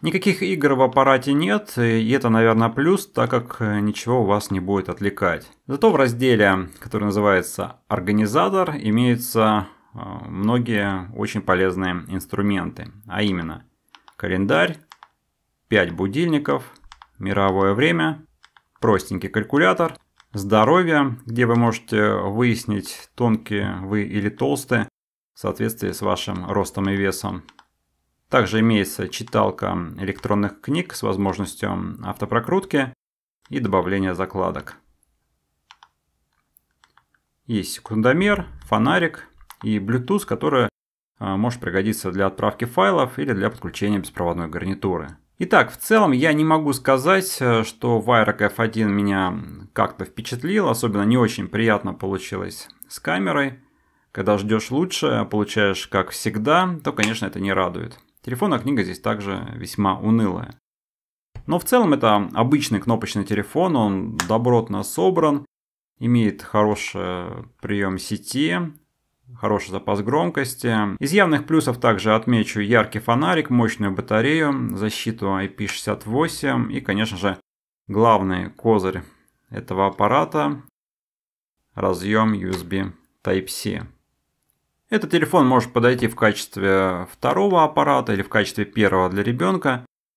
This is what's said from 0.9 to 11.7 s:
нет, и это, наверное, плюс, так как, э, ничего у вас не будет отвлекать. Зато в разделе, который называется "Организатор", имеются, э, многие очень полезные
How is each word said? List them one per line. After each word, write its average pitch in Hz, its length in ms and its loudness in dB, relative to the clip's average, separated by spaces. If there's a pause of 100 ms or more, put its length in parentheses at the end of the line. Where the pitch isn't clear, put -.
нет, 196 440 -2
и 113 360 2
это, 127 180 2
наверное, 113 400 4
плюс, 160 360 2
так 120 240 -2
как, 123 300 -4
э, 104 200 0
ничего 113 420 0
у - 20 2
вас 101 260 0
не 95 100 -2
будет 95 280 0
отвлекать. 90 600 -2 (160)
Зато 143 240 2
в 165 60 4
разделе, 117 760 4 (100)
который 104 240 -4
называется 98 840 0
"Организатор", 156 880 0
имеются, 110 880 0 (260)
э, 113 60 -16
многие 101 1160 -2
очень 107 280 -6
полезные 92 680 0